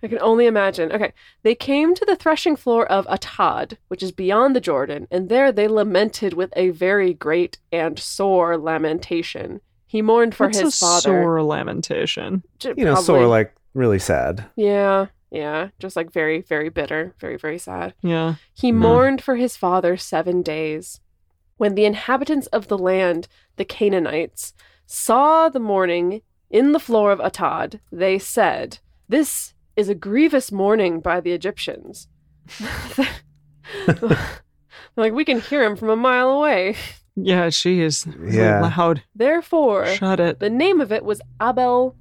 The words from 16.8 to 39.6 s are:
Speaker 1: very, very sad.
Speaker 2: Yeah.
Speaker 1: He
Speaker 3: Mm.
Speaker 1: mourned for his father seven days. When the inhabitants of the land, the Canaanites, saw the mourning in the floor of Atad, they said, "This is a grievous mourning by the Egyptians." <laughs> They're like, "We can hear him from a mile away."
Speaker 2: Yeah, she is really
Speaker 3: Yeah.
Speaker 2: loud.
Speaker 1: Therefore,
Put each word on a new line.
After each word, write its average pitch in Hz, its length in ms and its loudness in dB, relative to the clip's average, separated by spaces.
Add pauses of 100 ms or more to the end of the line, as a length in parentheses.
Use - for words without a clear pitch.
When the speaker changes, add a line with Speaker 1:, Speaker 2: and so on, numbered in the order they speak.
Speaker 1:
very, - 160 -8
very 156 220 -8
sad. 180 440 -10
Speaker 2:
Yeah. 165 320 -2 (200)
Speaker 1:
He 254 180 0
Speaker 3:
Mm. 226 40 4
Speaker 1:
mourned 247 460 4
for 262 140 -2
his 240 200 -2
father 180 400 0
seven 180 460 -2
days. 156 580 -6 (560)
When 208 180 0
the 202 120 4
inhabitants 254 600 0
of - 200 -4
the 202 100 -2
land, 185 480 0 (300)
the 196 80 -4
Canaanites, 180 880 -2 (340)
saw 311 600 2
the 277 120 -2
mourning 190 640 0 (280)
in 262 220 4
the 311 80 2
floor 214 300 2
of 196 80 2
Atad, 185 600 -4 (120)
they 190 260 0
said, - 600 -2 (300)
"This - 440 -2 (240)
is 208 140 0
a 202 40 0
grievous 254 560 0
mourning 196 500 2
by 175 200 -2
the 175 120 -2
Egyptians." - 760 -8 (400)
<laughs> - 480 -12 (880)
They're - 300 0 (800)
like, 220 160 2
"We 285 120 0
can 254 160 0
hear 277 240 -2
him 208 120 0
from 220 140 -2
a 220 60 4
mile 254 340 2
away." 262 460 0 (400)
Speaker 2:
Yeah, 180 340 2
she 180 300 0
is 160 260 -2 (100)
really - 220 -2
Speaker 3:
Yeah. - 220 4
Speaker 2:
loud. 165 420 0 (120)
Speaker 1:
Therefore, 277 720 2